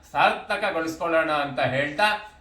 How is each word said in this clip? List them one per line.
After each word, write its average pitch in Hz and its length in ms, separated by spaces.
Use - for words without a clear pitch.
ಸಾರ್ಥಕಗೊಳಿಸ್ಕೊಳ್ಳೋಣ 165 1200
ಅಂತ 143 280
ಹೇಳ್ತಾ, 147 800